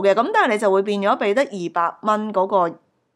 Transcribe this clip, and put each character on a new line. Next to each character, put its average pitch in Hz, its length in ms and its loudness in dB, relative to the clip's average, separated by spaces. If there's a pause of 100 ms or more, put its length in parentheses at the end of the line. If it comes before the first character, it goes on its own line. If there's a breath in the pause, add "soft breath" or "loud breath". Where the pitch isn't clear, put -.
嘅， 196 100 4
噉 233 200 0
但 403 140 4
係 226 60 0
你 214 60 -2
就 208 120 2
會 196 120 4
變 202 160 -2
咗 202 180 0
畀 208 160 0
得 254 80 2
二 185 320 -6
百 170 280 -2
蚊 214 320 -2
嗰 190 120 0
個 180 340 -2 (360)